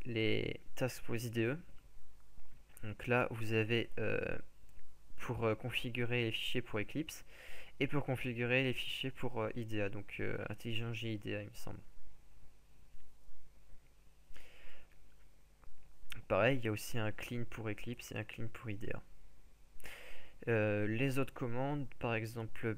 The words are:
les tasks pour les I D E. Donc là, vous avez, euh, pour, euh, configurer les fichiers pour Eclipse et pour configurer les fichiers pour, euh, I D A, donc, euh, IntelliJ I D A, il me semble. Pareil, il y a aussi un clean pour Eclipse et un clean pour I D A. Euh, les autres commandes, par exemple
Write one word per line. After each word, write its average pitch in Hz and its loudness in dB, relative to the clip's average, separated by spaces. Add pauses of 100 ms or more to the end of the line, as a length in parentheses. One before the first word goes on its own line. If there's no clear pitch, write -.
les 110 2 (160)
tasks - 0
pour 117 4
les 117 0
I - -4
D 113 2
E. 139 0 (1200)
Donc 107 -4
là, 123 4
vous 110 2
avez, 110 2 (100)
euh, 107 2 (760)
pour, 117 2
euh, 110 4
configurer 120 0
les 113 0
fichiers - 2
pour - -2
Eclipse 131 -2 (560)
et 143 4
pour 143 4
configurer 123 2
les 131 2
fichiers - -2
pour, 117 0
euh, 110 0
I 117 -2
D 110 2
A, 101 2
donc, 101 -4
euh, 104 0 (120)
IntelliJ 113 -2
I 113 -2
D 104 -4
A, 104 -4
il 104 -8
me - -14
semble. - 0 (4000)
Pareil, 110 6
il 123 2
y - 0
a 110 2
aussi 107 0
un 107 2
clean 120 -2
pour 110 -2
Eclipse - -4
et 110 -6
un 110 -2
clean 113 0
pour - -2
I 104 -2
D - 2
A. - 0 (1500)
Euh, 107 4
les 127 2
autres 135 2
commandes, 135 0 (120)
par 120 0
exemple 113 0